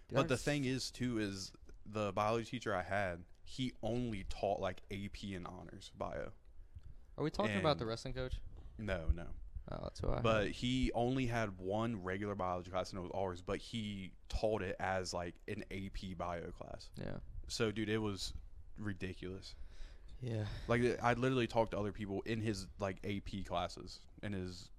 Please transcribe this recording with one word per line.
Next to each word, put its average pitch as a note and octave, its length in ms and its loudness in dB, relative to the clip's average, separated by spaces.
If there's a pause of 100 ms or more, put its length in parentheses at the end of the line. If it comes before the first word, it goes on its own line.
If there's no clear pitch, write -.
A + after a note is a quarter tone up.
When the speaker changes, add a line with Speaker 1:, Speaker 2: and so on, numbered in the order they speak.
Speaker 1:
Dude, - 80 2
Speaker 2:
But C3+ 40 8
Speaker 1:
I - 40 6
Speaker 2:
the D3 100 4
Speaker 1:
just A#2 100 -2
Speaker 2:
thing D3 200 4
is, B2+ 260 2
too, B2 280 0
is G2 340 0 (340)
the G#2 260 2
biology G#2+ 380 4
teacher A2+ 240 0
I F2+ 80 4
had, F#2 420 0 (200)
he - 280 -2 (100)
only A2+ 460 0
taught, - 320 2
like, F#2 300 0
A G2+ 180 -4
P G2 260 -6
and F2+ 120 -4
honors F2 500 -10
bio. E2+ 340 -4 (840)
Speaker 1:
Are C#3 80 -2
we D#3 60 2
talking G#3 280 2
about D#3+ 200 4
the A#2+ 60 -2
Speaker 2:
And A2 60 -2
Speaker 1:
wrestling A#2+ 240 -4
coach? B2+ 260 -2 (360)
Speaker 2:
No, F#2+ 380 0
no. E2+ 120 -4 (440)
Speaker 1:
Oh, - 140 -2
that's - 160 -6
who - 100 2
I B2+ 100 4
Speaker 2:
But A2 260 6
Speaker 1:
had. - 60 0
Speaker 2:
he B2+ 420 2
only B2+ 320 4
had A2+ 320 0
one G#2 440 0
regular G2 320 0
biology F2+ 360 0
class, F#2 200 0
and G2 80 -6
it F2+ 40 -4
was F2 120 -4
ours, F#2 260 0
but F#2 180 0
he G#2 540 -4 (160)
taught G#2+ 340 4
it F#2 180 0
as, F#2 340 2
like, F2 200 -2 (140)
an F2 220 -4
A F#2+ 200 -4
P F#2 240 -4
bio F2 360 -2
class. - 480 -10
Speaker 1:
Yeah. - 200 -2 (300)
Speaker 2:
So, A2+ 220 4
dude, G#2 200 0
it A2 80 4
was G#2 340 0 (460)
ridiculous. F#2+ 760 -4 (680)
Speaker 1:
Yeah. A2+ 220 0 (240)
Speaker 2:
Like, A#2+ 140 6 (200)
I A#2+ 100 6
literally B2 340 4
talked A2+ 260 4
to F2 60 0
other G2+ 140 2
people G2 300 -2
in A2+ 180 0
his, G#2 260 0 (120)
like, F#2+ 260 0
A G2+ 160 0
P G2 240 -4
classes, F2+ 560 -2 (220)
in G2+ 100 -2
his F#2 460 -4